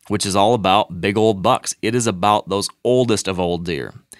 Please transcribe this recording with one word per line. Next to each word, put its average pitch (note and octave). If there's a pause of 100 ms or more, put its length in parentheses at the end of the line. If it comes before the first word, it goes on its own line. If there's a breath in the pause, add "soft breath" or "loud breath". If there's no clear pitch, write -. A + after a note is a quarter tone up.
which G2+
is F#2+
all G#2
about F#2+
big G2
old G#2+
bucks. A#2
It A2
is A#2
about G#2
those G2 (160)
oldest A#2+
of F#2
old F2
deer. C#2 (260 loud breath)